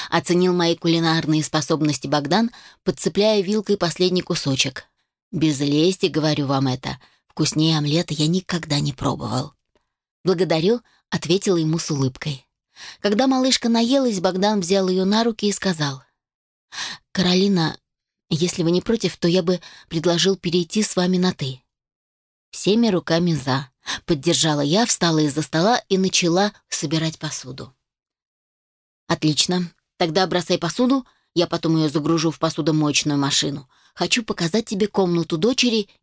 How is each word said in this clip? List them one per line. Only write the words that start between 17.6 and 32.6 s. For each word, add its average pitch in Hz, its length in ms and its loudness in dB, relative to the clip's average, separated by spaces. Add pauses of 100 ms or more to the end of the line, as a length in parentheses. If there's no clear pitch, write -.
если 165 340 -2
вы 165 80 2
не 180 100 2
против, 220 360 -2
то 175 100 0
я 180 140 2
бы 175 200 0 (260)
предложил 170 480 0
перейти 180 480 -2
с - 120 -2
вами 180 220 2
на 180 160 2
"ты". 131 280 -8 (880)
"Всеми 226 360 2
руками 170 460 2
за", 135 360 -2 (360)
поддержала 151 560 0
я, 175 240 2
встала 160 340 2
из-за 151 220 0
стола 185 480 0
и 190 80 2
начала 185 560 2 (160)
собирать 160 500 -4
посуду. - 560 -12 (1300)
"Отлично. 165 640 -2 (260)
Тогда 180 300 0
бросай 175 300 0
посуду, 254 480 0 (280)
я 165 140 0
потом 160 300 0
ее 156 120 2
загружу 160 420 0
в - 80 -10
посудомоечную 151 800 0